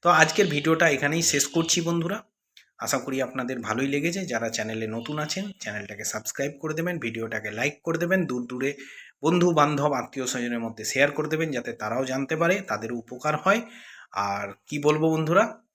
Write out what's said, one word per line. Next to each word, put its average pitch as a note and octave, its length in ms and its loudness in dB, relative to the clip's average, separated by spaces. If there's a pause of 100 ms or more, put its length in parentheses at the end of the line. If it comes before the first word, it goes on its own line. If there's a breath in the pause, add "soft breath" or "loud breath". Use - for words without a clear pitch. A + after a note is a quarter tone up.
তো - 100 2
আজকের D#3+ 440 6
ভিডিওটা D#3+ 320 4 (100)
এখানেই D3+ 360 0
শেষ C#3+ 120 2 (100)
করছি E3 240 2 (100)
বন্ধুরা, E3+ 300 -2 (680 soft breath)
আশা C3 200 0
করি C3 120 -4 (100)
আপনাদের B2+ 300 -4 (100)
ভালোই B2+ 280 0
লেগেছে। E3+ 320 0
যারা A#2 300 -2
চ্যানেলে A2 300 -4 (100)
নতুন A#2+ 220 -6
আছেন, D3+ 260 -4 (180)
চ্যানেলটাকে G#2 420 -10
সাবস্ক্রাইব C#3 560 -6
করে D#3 180 -4
দেবেন, F3 200 -2
ভিডিওটাকে A2+ 520 -6
লাইক B2 240 -4 (120)
করে E3 120 -2
দেবেন, F3 280 2
দূর B2 240 -4
দূরে B2+ 200 -4 (520 loud breath)
বন্ধু F3 300 4
বান্ধব D3 400 4
আত্মীয় B2+ 340 -4
স্বজনের A#2+ 400 -2
মধ্যে A2 180 -8
শেয়ার C#3 320 4
করে D#3 120 -2
দেবেন, D#3+ 280 0
যাতে A#2+ 160 -6
তারাও A2+ 320 -2
জানতে C3+ 320 -2
পারে, E3+ 200 4 (140)
তাদের A2 220 -4
উপকার B2 440 -4
হয়। G#3+ 240 2 (500 loud breath)
আর G3+ 360 -2 (200)
কি D3+ 120 -6
বলবো D3+ 360 4
বন্ধুরা D#3+ 300 4 (300)